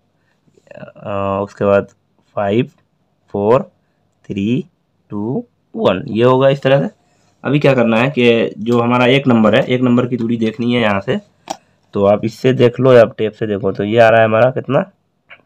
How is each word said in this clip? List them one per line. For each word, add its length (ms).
अ, 720
उसके 220
बाद 240
फ़ाइव 340
फ़ोर 280
थ्री 360
टू 340
वन, 340
ये 160
होगा 240
इस 140
तरह 180
से। 100
अभी 140
क्या 160
करना 220
है 140
कि 400
जो 200
हमारा 280
एक 180
नंबर 280
है, 100
एक 180
नंबर 240
की 100
दूरी 220
देखनी 360
है 80
यहाँ 180
से। 200
तो 120
आप 180
इससे 300
देख 260
लो 120
या 100
आप 160
टेप 140
से 140
देखो, 260
तो 120
ये 140
आ 100
रहा 120
है 60
हमारा 260
कितना, 300